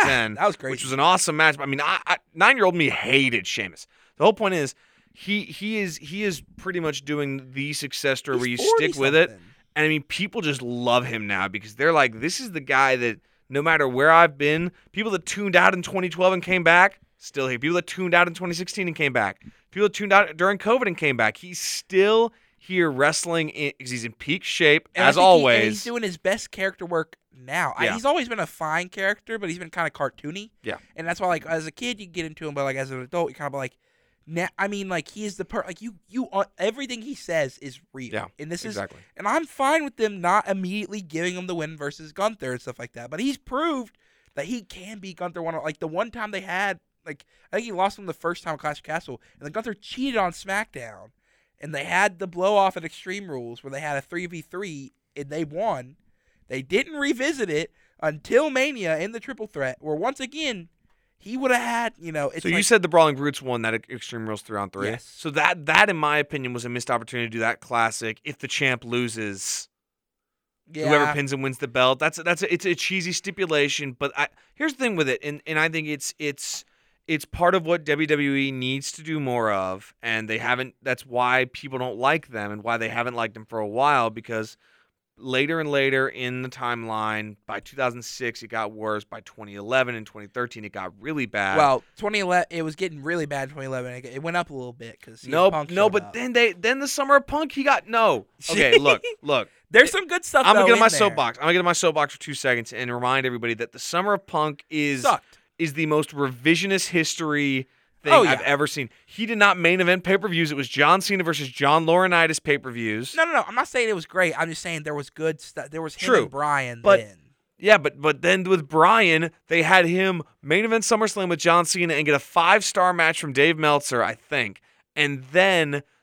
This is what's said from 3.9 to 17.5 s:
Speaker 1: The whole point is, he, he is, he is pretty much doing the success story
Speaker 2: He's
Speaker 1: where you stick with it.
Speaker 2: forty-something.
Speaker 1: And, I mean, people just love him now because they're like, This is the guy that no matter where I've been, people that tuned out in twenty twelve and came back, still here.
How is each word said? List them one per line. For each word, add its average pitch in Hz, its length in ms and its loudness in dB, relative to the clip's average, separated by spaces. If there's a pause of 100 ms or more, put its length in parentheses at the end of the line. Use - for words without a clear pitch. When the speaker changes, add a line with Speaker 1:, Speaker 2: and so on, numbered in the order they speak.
Speaker 1:
The 143 80 -2
whole 220 80 6
point 202 220 0
is, 143 220 -2 (360)
he, 202 300 -4
he 214 380 -6
is, 175 160 -4
he 170 260 -10
is 185 200 -4 (140)
pretty 185 220 -6
much 147 260 -4
doing 139 460 -6
the 139 220 -6
success 139 480 -4
story 131 180 -4
Speaker 2:
He's 123 40 -2
Speaker 1:
where 123 60 0
you 120 100 -2 (340)
stick 135 80 -4
with 139 160 4
it. 160 140 6
Speaker 2:
forty-something. 95 220 -20 (220)
Speaker 1:
And, 151 100 2
I 156 40 4
mean, 156 160 0
people 208 360 -6
just 143 220 -2
love 123 420 2
him 113 220 -6
now 98 220 -2
because 104 260 -12
they're 143 180 2
like, 127 280 2
This 170 200 -4
is 233 120 -12
the 160 80 -8
guy 135 360 2
that 120 240 -2 (300)
no 139 100 -2
matter 151 260 2
where 135 240 4
I've 165 280 6
been, 156 340 0 (200)
people 214 180 -4
that 185 160 -4
tuned 196 300 -4
out 190 180 6
in 180 80 -4
twenty 185 260 -4
twelve 180 240 2
and 175 100 -2
came 180 220 -2
back, 175 360 4 (180)
still - 300 -6
here. 127 100 -4